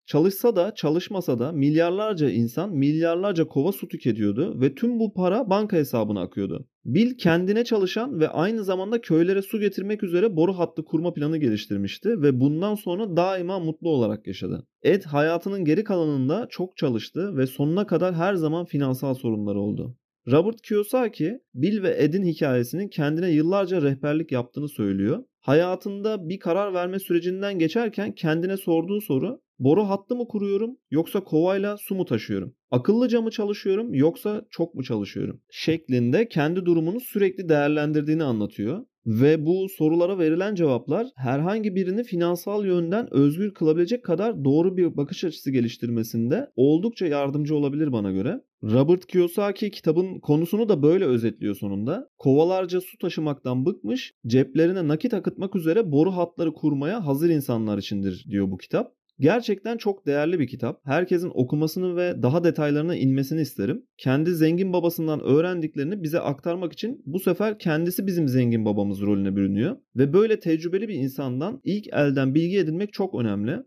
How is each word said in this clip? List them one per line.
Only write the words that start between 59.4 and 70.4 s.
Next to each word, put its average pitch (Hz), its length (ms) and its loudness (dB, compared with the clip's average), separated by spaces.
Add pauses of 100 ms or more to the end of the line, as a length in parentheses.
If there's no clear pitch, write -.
çok - 300 -4
değerli 151 340 0
bir 127 60 0
kitap. 120 380 -6
Herkesin 175 500 0
okumasını 156 600 0
ve 175 260 -2
daha 151 220 2
detaylarına 151 520 0
inmesini 135 440 0
isterim. 131 460 -4 (120)
Kendi 151 360 0
zengin 170 380 2
babasından 165 480 0
öğrendiklerini 165 800 0
bize 160 180 -2
aktarmak 170 520 -4
için - 340 -8
bu 147 120 -2
sefer 202 400 0
kendisi 175 480 0
bizim 170 220 0
zengin 120 360 2
babamız 101 360 0
rolüne 98 360 0
bürünüyor. 101 400 0 (200)
Ve 139 160 2
böyle 214 280 4